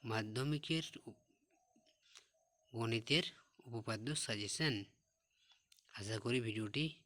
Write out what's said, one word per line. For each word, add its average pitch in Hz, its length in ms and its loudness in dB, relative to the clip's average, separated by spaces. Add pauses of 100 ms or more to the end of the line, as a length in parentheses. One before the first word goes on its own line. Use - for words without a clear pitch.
মাধ্যমিকের 131 760 0 (240)
উপ-, - 180 -14 (1500)
গণিতের 117 500 4 (420)
উপপাদ্য 113 500 -2
সাজেশন। 107 720 0 (1080)
আশা 104 240 -4
করি 123 220 2
ভিডিওটি 110 540 -2 (120)